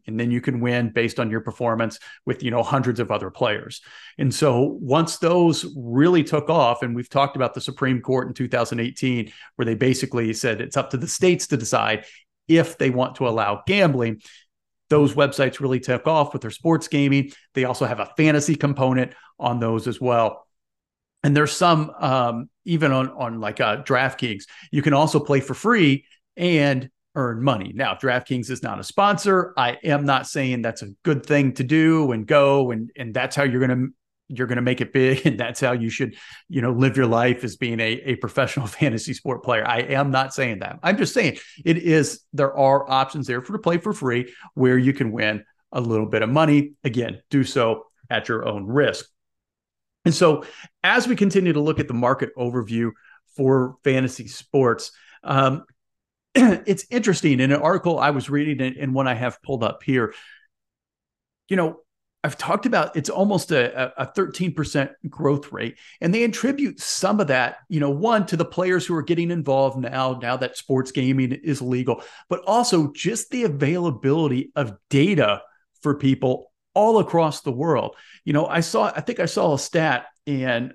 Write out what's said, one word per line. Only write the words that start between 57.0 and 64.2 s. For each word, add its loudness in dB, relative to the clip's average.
In 4
an 2
article 0
I 2
was -4
reading -2
and, -6
and -4
one 0
I 0
have -6
pulled -6
up -2
here, 0
you 0
know, -2
I've -6
talked -2
about 0
it's -4
almost 0
a, -2
a, -4
a -4
thirteen -4